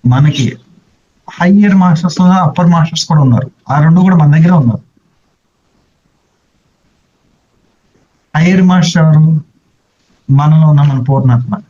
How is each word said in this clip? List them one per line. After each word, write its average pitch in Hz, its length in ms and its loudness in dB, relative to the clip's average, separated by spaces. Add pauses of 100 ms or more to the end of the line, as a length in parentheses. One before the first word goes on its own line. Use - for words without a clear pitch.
(140)
మనకి 139 320 0 (920)
హయ్యర్ 196 440 0
మాస్టర్స్ 175 420 -2
ఉన్నారు, 180 240 2
అప్పర్ 175 260 -2
మాస్టర్స్ 160 360 -2
కూడా 156 180 0
ఉన్నారు. 120 200 -2 (240)
ఆ 139 40 -4 (100)
రెండు 165 220 2
కూడా 185 140 2
మన 147 140 2
దగ్గరే 170 260 2
ఉన్నారు. 113 220 -4 (3500)
హయ్యర్ 185 340 2
మాస్టర్ 170 320 0
ఎవరు? 156 200 2 (1160)
మనలో 156 340 2
ఉన్న 143 80 2 (100)
మన 135 80 -4 (100)
పూర్ణాత్మ. 123 460 -2 (140)